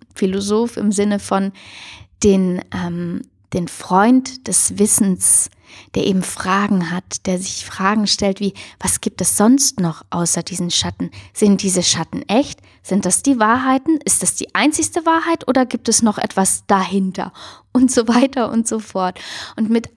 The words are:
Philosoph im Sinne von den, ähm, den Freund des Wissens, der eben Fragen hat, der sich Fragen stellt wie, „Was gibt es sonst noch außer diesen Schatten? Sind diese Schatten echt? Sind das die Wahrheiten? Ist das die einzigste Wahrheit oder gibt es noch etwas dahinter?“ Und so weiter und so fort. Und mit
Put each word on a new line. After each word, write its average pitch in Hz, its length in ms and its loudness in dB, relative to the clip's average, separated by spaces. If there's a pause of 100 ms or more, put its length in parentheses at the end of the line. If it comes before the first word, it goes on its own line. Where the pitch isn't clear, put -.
(140)
Philosoph 202 640 -2
im 208 140 0
Sinne 202 280 0
von 196 320 -2 (720)
den, 190 380 4 (100)
ähm, 175 500 -6 (320)
den 175 140 -2
Freund 240 800 2
des 190 300 0
Wissens, 196 720 2 (440)
der - 120 -2
eben 190 180 2
Fragen 190 680 -2
hat, - 340 -8
der 185 120 0
sich - 280 -8
Fragen 202 420 0
stellt 196 320 0
wie, 196 140 -2 (260)
„Was - 220 -2
gibt - 180 -4
es - 160 0
sonst 240 440 4
noch 170 300 -2
außer 170 340 -2
diesen 175 280 -6
Schatten? - 380 -4 (240)
Sind 202 300 2
diese 185 200 0
Schatten - 460 -4
echt? 254 320 0 (200)
Sind 190 240 -2
das - 180 0
die 269 160 2
Wahrheiten? 262 640 2
Ist 185 160 0
das 180 140 -2
die - 200 -8
einzigste 302 500 0
Wahrheit 330 420 0
oder 262 180 2
gibt - 240 -4
es - 120 2
noch 214 160 2
etwas - 500 -2
dahinter?“ 190 640 0 (400)
Und 254 180 4
so 226 160 2
weiter 240 440 2
und 226 160 0
so 220 120 -2
fort. 185 400 -4 (380)
Und 220 120 -2
mit 233 280 0